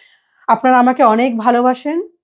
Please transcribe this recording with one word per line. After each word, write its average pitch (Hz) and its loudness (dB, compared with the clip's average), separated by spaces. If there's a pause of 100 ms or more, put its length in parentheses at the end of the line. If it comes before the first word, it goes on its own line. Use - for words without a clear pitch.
(480)
আপনারা 254 2
আমাকে 254 0
অনেক 233 2
ভালোবাসেন 247 -2 (260)